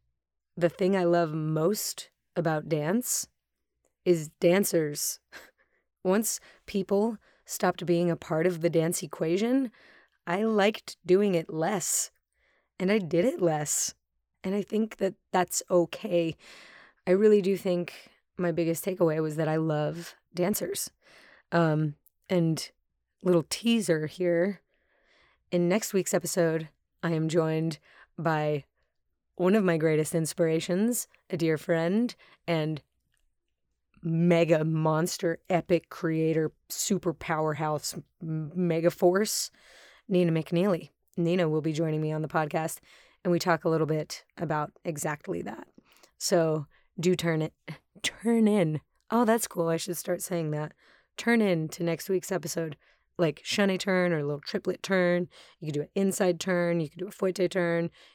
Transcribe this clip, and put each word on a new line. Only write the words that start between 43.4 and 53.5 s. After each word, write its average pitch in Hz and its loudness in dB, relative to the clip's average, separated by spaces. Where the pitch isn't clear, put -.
a 165 2
little 160 2
bit 156 -6
about 151 -4
exactly 170 -6
that. - -12
So 160 0
do 180 2
turn 165 0
it, 156 -4
turn 226 2
in. 170 2
Oh, 233 2
that's 220 2
cool. 170 -4
I 165 0
should 170 -6
start 180 -4
saying 165 -4
that. 151 -6
Turn 233 2
in 165 0
to - -8
next 165 -4
week's 185 -2
episode, 165 -6
like 160 0
shunny 196 0